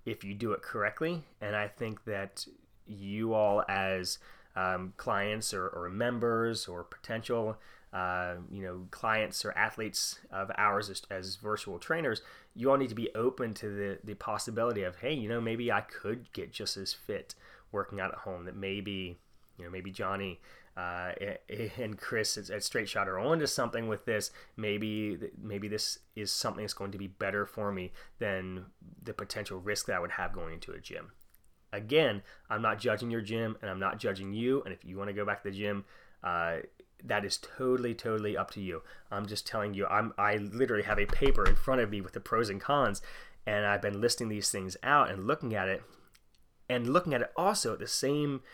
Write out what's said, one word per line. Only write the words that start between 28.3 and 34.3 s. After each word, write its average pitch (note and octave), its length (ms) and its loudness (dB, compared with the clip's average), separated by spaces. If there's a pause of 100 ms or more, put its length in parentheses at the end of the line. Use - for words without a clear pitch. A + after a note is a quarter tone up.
the A2 120 -8
potential G2+ 460 -8
risk G2+ 260 -2
that F#2+ 100 0
I F2+ 40 0
would F2 120 -2
have F2+ 200 0
going E2 220 -6
into E2 180 -10
a E2 80 -12
gym. E2 320 -12 (600)
Again, A2 480 2 (280)
I'm A2 100 0
not A2 180 2
judging A#2 320 2
your A#2 120 -2
gym, A2 400 -2
and G#2 80 -4
I'm F#2+ 100 -4
not G2 180 0
judging G2 360 -2